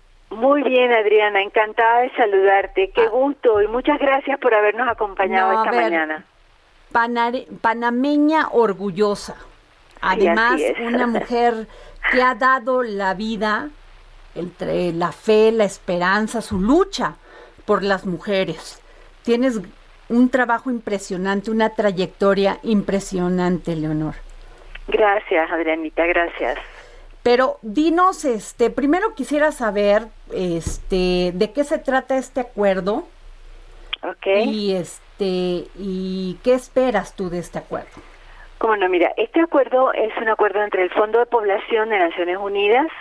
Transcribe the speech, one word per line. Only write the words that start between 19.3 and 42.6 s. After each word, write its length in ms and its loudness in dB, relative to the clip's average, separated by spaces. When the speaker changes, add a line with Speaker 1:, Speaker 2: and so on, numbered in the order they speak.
Speaker 2:
un 220 4
trabajo 400 -2
impresionante, 840 -4
una 200 0
trayectoria 920 0
impresionante, 1120 0
Leonor. 400 -4
Speaker 1:
Gracias, 640 2
Adrianita, 540 -2
gracias. 520 -2
Speaker 2:
Pero 380 2
dinos, 600 0
este, 460 -2
primero 460 0
quisiera 360 0
saber, 520 2
este, 1040 -2
de 180 -2
qué 140 0
se 120 -2
trata 400 -2
este 220 -6
acuerdo. 640 -2
Speaker 1:
Ok. 260 -8
Speaker 2:
Y, 300 -2
este, 1000 -4
¿y 680 -6
qué 120 2
esperas 640 -2
tú 120 -6
de 100 -6
este 200 -10
acuerdo? 420 -12
Speaker 1:
Cómo 160 0
no, 140 0
mira, 280 2
este 240 0
acuerdo 520 2
es 260 -2
un 100 -2
acuerdo 340 0
entre 180 -2
el 80 0
Fondo 300 0
de 80 2
Población 600 0
de 100 0
Naciones 400 -2
Unidas, 480 2